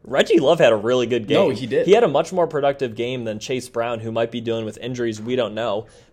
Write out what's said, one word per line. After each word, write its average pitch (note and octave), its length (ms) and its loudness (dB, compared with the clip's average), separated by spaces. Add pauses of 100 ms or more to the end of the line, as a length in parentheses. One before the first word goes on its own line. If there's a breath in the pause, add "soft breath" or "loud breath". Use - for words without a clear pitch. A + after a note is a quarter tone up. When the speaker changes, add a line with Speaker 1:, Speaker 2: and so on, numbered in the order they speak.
Speaker 1:
Reggie G#3+ 360 2
Love D#3 200 4
had C3+ 120 6
a A2+ 60 4
really A#2+ 300 0
good A2+ 200 -2
game. G#2+ 80 2
Speaker 2:
No, F3 140 4
he A#2+ 180 -6
did. C3 200 0
Speaker 1:
He F3 60 6
had A#3 120 6
a - 20 4
much D#3 240 0
more F3+ 160 0
productive C#3 480 -2
game A#2+ 300 -4
than G#2+ 140 -6
Chase B2+ 280 -6
Brown, A#2 320 -4
who A2+ 140 -8
might A#2 180 0
be A#2+ 80 -6
dealing A2+ 240 -4
with G#2+ 140 -8
injuries A#2+ 440 -4
we B2 140 -4
don't A2+ 180 0
know. A2 340 -4 (260 loud breath)